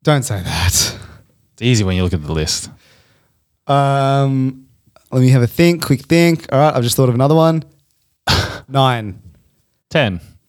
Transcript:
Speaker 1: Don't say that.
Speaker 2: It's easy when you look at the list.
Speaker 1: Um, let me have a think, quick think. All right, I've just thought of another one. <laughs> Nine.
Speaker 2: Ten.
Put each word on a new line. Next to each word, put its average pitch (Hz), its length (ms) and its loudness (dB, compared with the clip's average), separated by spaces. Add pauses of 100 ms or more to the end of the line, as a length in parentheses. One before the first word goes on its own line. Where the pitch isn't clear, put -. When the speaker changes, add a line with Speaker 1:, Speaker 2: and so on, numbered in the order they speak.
Speaker 1:
Don't 147 200 2
say 101 180 -6
that. 82 300 -2 (800)
Speaker 2:
It's - 80 -14
easy 113 220 2
when 92 140 -2
you 92 60 0
look 90 100 -2
at 80 100 -4
the 76 80 -8
list. 78 380 -6 (960)
Speaker 1:
Um, 139 1000 0 (440)
let 131 80 0
me 127 120 4
have 131 100 4
a 120 60 0
think, 170 380 0
quick 135 200 -2
think. 170 480 2
All 131 60 2
right, 151 140 2
I've 120 100 0
just 117 120 -2
thought 131 140 2
of 120 60 0
another 139 200 2
one. 160 280 2 (640)
<laughs> - 440 -4
Nine. 123 520 -2 (680)
Speaker 2:
Ten. 104 320 0 (280)